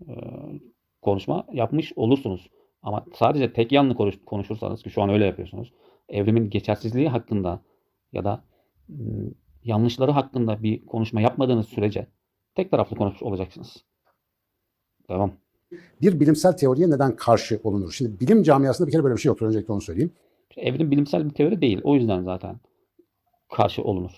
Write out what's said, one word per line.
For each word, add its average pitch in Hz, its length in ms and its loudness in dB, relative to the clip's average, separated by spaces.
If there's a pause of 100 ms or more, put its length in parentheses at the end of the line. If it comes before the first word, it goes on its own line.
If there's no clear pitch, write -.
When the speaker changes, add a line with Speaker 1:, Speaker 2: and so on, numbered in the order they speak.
Speaker 1:
e, 127 60 -16 (880)
konuşma 101 500 -2
yapmış 147 440 -2
olursunuz. 120 540 0 (320)
Ama 104 220 -6 (100)
sadece 131 380 2
tek 117 200 0
yanlı 139 220 4
konuş-, 101 320 -2
konuşursanız 104 560 -8
ki 104 80 -14
şu 104 120 -2
an 101 80 2
öyle 104 140 4
yapıyorsunuz. 95 480 -6 (360)
Evrimin 107 420 0
geçersizliği 113 580 -2
hakkında 104 520 -2 (520)
ya 95 120 -6
da, 101 200 -6 (460)
ıı, 110 420 -10 (320)
yanlışları 120 460 0
hakkında 120 520 -2
bir 107 240 -2
konuşma 110 340 -2
yapmadığınız 120 480 2
sürece 104 380 -4 (480)
tek 185 160 -4
taraflı 107 260 0
konuşmuş 101 260 -2
olacaksınız. 95 600 -8 (1200)
Devam. 95 240 -2 (720)
Speaker 2:
Bir 170 180 4
bilimsel 156 360 4
teoriye 143 340 2
neden 135 260 2
karşı 110 480 2
olunur? 98 280 -2
Şimdi 107 280 -6
bilim 202 220 6
camiasında 139 440 4
bir 139 60 -4
kere 156 120 2
böyle 127 100 2
bir 107 60 -4
şey 143 100 2
yoktur. 110 160 -2
Öncelikle 110 260 -2
onu 101 80 -2
söyleyeyim. 113 320 -4 (440)
Speaker 1:
Evrim 139 340 -2
bilimsel 143 340 0
bir 147 100 -6
teori 165 260 0
değil. 120 240 2
O 143 100 2
yüzden 110 280 2
zaten 92 380 -8 (880)
karşı - 340 0
olunur. 90 360 -4